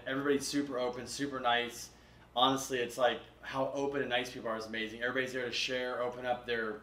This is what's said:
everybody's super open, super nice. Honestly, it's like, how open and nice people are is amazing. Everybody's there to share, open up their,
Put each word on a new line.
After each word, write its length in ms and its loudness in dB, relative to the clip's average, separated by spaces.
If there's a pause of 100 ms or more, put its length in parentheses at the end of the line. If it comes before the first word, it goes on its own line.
everybody's 400 2
super 320 0
open, 300 -2
super 320 -4
nice. 520 2 (440)
Honestly, 440 4
it's 180 -2
like, 240 4 (200)
how 320 -2
open 280 0
and 80 -2
nice 200 0
people 200 -6
are 80 -2
is 80 -6
amazing. 360 -6
Everybody's 300 0
there 140 -2
to 80 -4
share, 480 0
open 240 -4
up 200 0
their, 380 -2